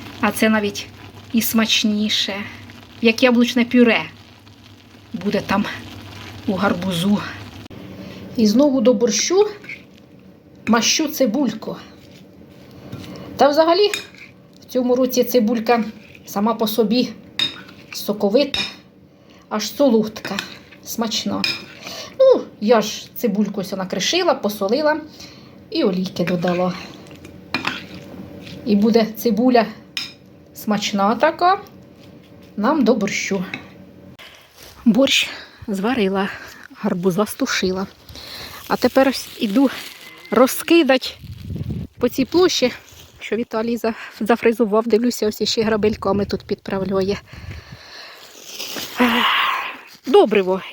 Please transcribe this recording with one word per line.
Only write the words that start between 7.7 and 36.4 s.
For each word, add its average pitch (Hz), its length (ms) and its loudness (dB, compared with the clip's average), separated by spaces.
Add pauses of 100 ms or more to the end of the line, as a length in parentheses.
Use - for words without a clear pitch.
І 220 100 4
знову 262 340 4
до 247 120 6
борщу 240 540 2 (1200)
мащу 233 400 2
цибульку. 254 680 -2 (1600)
Та 277 120 6
взагалі 339 420 4 (680)
в - 40 -20
цьому 247 300 0
році 254 280 2
цибулька 226 600 2 (420)
сама 214 280 -2
по 226 140 -2
собі 226 420 0 (840)
соковита, 208 680 0 (920)
аж 214 260 -6
солодка, 220 600 2 (480)
смачна. 208 580 -4 (800)
Ну, 523 220 8 (200)
я 220 200 6
ж - 340 -6
цибульку 208 460 0
ось 180 100 -6
накришила, 202 640 0
посолила 269 680 0 (680)
і 320 140 -2
олійки 185 400 0
додала. 180 500 0 (1900)
І 208 100 2
буде 220 320 4 (100)
цибуля 240 480 4 (880)
смачна 202 600 0
така, 349 440 2 (960)
нам 269 260 2
до 220 120 4
борщу. 196 500 -4 (1400)
Борщ 247 440 4 (380)
зварила, 196 600 0 (460)